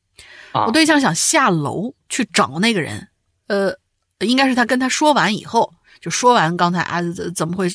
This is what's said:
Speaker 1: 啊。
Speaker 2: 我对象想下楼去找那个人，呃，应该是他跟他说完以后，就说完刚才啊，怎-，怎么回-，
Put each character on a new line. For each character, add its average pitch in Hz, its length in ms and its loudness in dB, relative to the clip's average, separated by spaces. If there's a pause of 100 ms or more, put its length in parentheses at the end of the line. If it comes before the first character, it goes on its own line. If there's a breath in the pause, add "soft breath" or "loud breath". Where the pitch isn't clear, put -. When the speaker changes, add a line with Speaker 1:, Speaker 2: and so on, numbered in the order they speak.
(520 loud breath)
Speaker 1:
啊。 - 140 0
Speaker 2:
我 220 60 -2
对 311 140 4
象 294 140 4
想 233 140 2
下 269 360 2
楼 165 440 -4 (140)
去 - 180 -4
找 147 340 -2
那 226 120 0
个 196 80 -2
人， - 280 -8 (400)
呃， 196 280 -2 (440)
应 233 160 0
该 269 120 4
是 254 60 2
他 247 100 2
跟 254 140 -2
他 262 100 0
说 302 240 2
完 202 220 2
以 165 100 -8
后， - 300 0 (260 soft breath)
就 165 100 -8
说 247 240 2
完 175 220 2
刚 175 160 2
才 175 80 -2
啊， 170 220 -4
怎-， 175 320 -6
怎 160 140 -4
么 175 80 -6
回-， 190 180 0